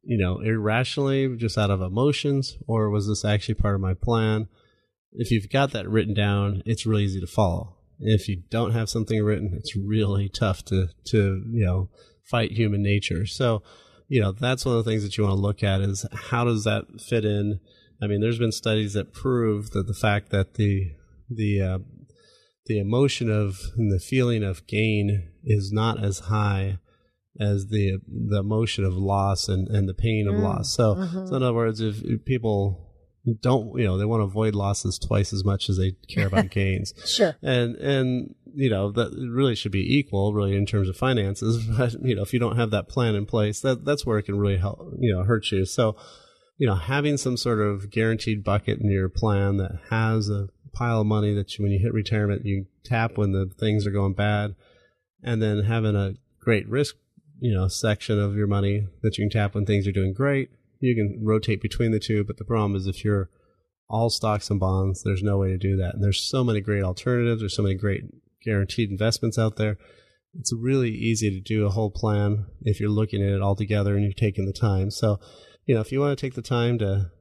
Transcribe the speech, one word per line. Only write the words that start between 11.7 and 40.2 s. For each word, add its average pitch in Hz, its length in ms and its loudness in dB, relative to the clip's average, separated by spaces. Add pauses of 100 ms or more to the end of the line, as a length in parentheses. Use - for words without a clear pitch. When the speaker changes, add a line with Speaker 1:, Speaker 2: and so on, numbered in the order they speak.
Speaker 1:
fight 117 220 0
human 104 300 0
nature. 101 440 0
So, 113 360 0 (460)
you 127 140 2
know, 98 100 2
that's 123 340 -2
one 127 120 2
of 113 80 2
the 110 60 -2
things 107 120 0
that 98 140 -6
you 107 60 2
wanna 98 120 2
look 101 280 0
at 95 180 2
is 98 320 -2
how 120 320 -2
does 113 200 2
that 107 200 0 (160)
fit 113 240 -2
in? 104 340 0 (420)
I 107 60 -2
mean, 104 140 2
there's 113 180 0
been 113 120 2
studies 107 420 0
that 101 200 -4
prove 110 580 0
that 95 160 -2
the 104 60 -2
fact 104 360 0
that 98 260 0
the, 98 360 2 (380)
the, 104 320 0
uh, 92 180 0 (880)
the 107 120 0
emotion 120 500 2
of 104 300 0 (180)
and 107 140 2
the 95 80 2
feeling 120 440 0
of 95 240 -4
gain 104 640 0 (140)
is 104 300 2
not 110 300 0
as 101 160 -2
high 98 580 0 (640)
as 101 280 0
the, 101 300 0 (100)
the 107 320 -2
emotion 107 460 0
of 92 80 2
loss 98 560 0
and, 92 180 0
and 101 220 2
the 92 40 -6
pain 110 340 2
of 101 80 2
Speaker 2:
Mm. 104 80 2
Speaker 1:
loss. - 300 -2
So, 110 220 4
Speaker 2:
Mm-hmm. 185 320 -4
Speaker 1:
so 165 80 -4
in 131 80 2
other 123 100 2
words, 113 280 0
if, 107 220 -2
if - 220 -2
people 107 600 0 (540)
don't, 123 380 2
you 117 60 2
know, 95 120 2
they 101 80 0
wanna 110 200 2
avoid 104 300 0
losses 101 440 -2
twice - 340 0
as 95 120 -2
much 98 240 0
as 95 80 2
they 95 160 0 (160)
care - 180 0
about 98 220 2
Speaker 2:
<laughs> - 20 -12
Speaker 1:
gains. 98 420 -2 (120)
Speaker 2:
Sure. 175 360 2
Speaker 1:
And, 123 360 0
and 131 580 -2 (180)
you 139 160 0
know, 101 220 0
that 113 220 -2
it 127 180 -8
really 123 240 2
should 101 160 -6
be 101 260 2
equal, 104 360 0